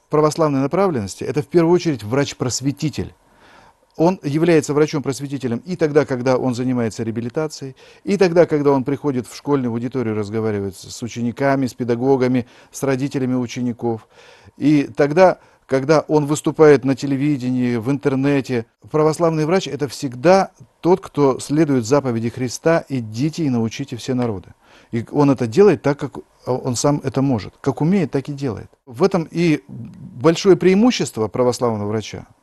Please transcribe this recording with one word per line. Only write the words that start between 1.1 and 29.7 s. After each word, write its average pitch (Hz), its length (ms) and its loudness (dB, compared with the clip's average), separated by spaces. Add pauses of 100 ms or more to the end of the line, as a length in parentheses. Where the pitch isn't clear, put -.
это 139 200 -4
в - 40 -12
первую 170 280 4
очередь 156 280 -2
врач-просветитель. 131 1120 -4 (840)
Он 180 280 2
является 151 500 2
врачом-просветителем 135 960 -2
и 180 80 -6
тогда, 147 280 2
когда 127 340 0
он 123 180 -2
занимается 120 480 -4
реабилитацией, 123 720 -8 (280)
и 196 140 -2
тогда, 170 300 6
когда 143 240 2
он 135 120 2
приходит 135 440 -4
в - 80 -20
школьную 135 360 -2
аудиторию, 117 440 -4
разговаривает 104 600 -4
с, - 140 -18
с - 140 -12
учениками, 123 640 -2
с 120 80 -8
педагогами, 123 720 0 (240)
с - 100 -12
родителями 131 540 -2
учеников, 120 720 -4 (500)
и 143 400 2
тогда, 151 400 4 (300)
когда 135 400 2
он 151 180 2
выступает 147 600 4
на 135 100 0
телевидении, 127 800 -2
в 117 160 -2
интернете. 135 760 0 (240)
Православный 156 560 2
врач — 180 220 0
это 135 200 -6
всегда 147 600 2 (320)
тот, 180 180 2
кто 139 400 0
следует 143 460 0
заповеди 120 440 0
Христа: 151 600 -2
«Идите 131 560 -4
и 139 60 0
научите 120 440 -4
все 123 200 -6
народы». 113 400 -4 (360)
И 117 200 -4
он 143 180 4
это 127 160 0
делает 151 380 4
так, 143 160 0
как 135 180 -10 (300)
он 127 280 -4
сам 147 280 0
это 135 180 -2
может. 127 400 -2
Как - 180 -4
умеет, 165 320 0
так 139 160 -4
и 147 60 -10
делает. 127 360 -8 (180)
В 127 160 -4
этом 185 260 0
и 165 380 0
большое 147 920 0